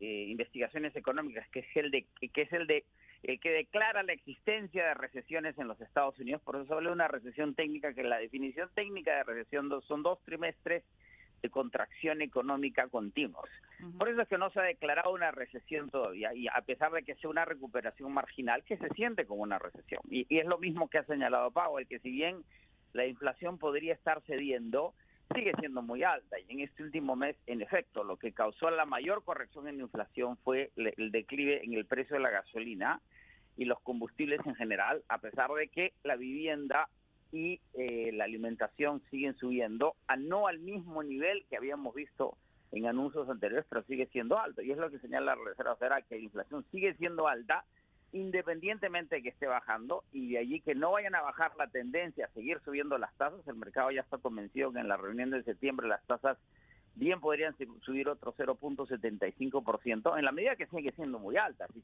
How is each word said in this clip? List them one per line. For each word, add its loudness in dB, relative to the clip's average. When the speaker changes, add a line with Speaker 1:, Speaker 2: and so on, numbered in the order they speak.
Speaker 1:
eh, -2
Investigaciones -4
Económicas, -2
que -4
es -2
el 2
de, 2
que 2
es -2
el 0
de, 4
el -2
que 2
declara 2
la 0
existencia -2
de 4
recesiones -4
en -2
los -6
Estados 2
Unidos, -4
por -6
eso -6
se -2
habla 0
de 0
una 4
recesión -4
técnica, -2
que -4
la 2
definición -4
técnica 0
de 2
recesión -2
do-, 0
son -2
dos 2
trimestres -2
de 0
contracción 0
económica 2
continuos. -2
Speaker 2:
Ujú. -12
Speaker 1:
Por 4
eso 4
es 2
que 4
no 2
se 0
ha 6
declarado 2
una 2
recesión -4
todavía, 0
y -2
a 2
pesar 2
de 0
que -8
sea -6
una 2
recuperación -4
marginal, 0
que -4
se -4
siente 0
como -4
una 0
recesión. -8
Y, -2
y 4
es 4
lo 4
mismo 0
que 4
ha 2
señalado 4
Powell, 0
que -8
si -8
bien -2
la 2
inflación -4
podría 2
estar 0
cediendo, 0
sigue 2
siendo -4
muy -2
alta, 2
y -12
en -6
este -10
último 0
mes, 0
en -2
efecto, 0
lo -6
que -6
causó 2
la 2
mayor -2
corrección -6
en -8
la -6
inflación -2
fue 2
le-, 0
el -2
declive 2
en -4
el 0
precio 0
de 2
la 4
gasolina, 0
y -2
los 2
combustibles -2
en -4
general, 0
a 0
pesar 0
de 0
que -2
la 2
vivienda 0
y, -2
eh, -2
la 0
alimentación -2
siguen -2
subiendo, 2
a 4
no 2
al 2
mismo -6
nivel 0
que -4
habíamos -4
visto -4
en 0
anuncios 0
anteriores, 0
pero -2
sigue -2
siendo 2
alto. -2
Y -2
es -2
lo -2
que -12
señala 0
la -8
Reserva -2
Federal, 2
que -8
la -6
inflación -6
sigue 2
siendo 0
alta, 0
independientemente -2
de -2
que -4
esté -6
bajando, 0
y -4
de 2
allí -2
que 0
no 4
vayan 2
a 2
bajar 2
la 2
tendencia -2
a -10
seguir -4
subiendo -2
las -4
tasas. -2
El -6
mercado 2
ya 0
está -6
convencido -2
que -2
en -2
la 4
reunión -2
de 0
septiembre -2
las 0
tasas 2
bien 2
podrían 2
si-, -6
subir 0
otro -2
cero 2
punto -4
setenta 0
y 0
cinco 0
por 2
ciento, 2
en 2
la 6
medida 2
que -8
sigue -4
siendo -4
muy -2
alta, 0
si -16